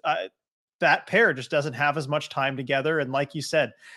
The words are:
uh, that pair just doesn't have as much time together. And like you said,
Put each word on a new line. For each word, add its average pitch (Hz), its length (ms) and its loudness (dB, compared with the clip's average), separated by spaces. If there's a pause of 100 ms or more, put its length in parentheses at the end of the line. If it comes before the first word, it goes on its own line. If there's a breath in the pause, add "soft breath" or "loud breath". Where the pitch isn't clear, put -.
uh, 151 120 0 (640)
that 160 280 2
pair 208 260 4
just 127 180 -8
doesn't 143 220 0
have 143 240 0
as 139 120 -4
much 147 180 -2
time 135 300 -2
together. 139 420 0
And 135 140 -2
like 139 200 -2
you 151 80 -6
said, 135 300 0 (260 loud breath)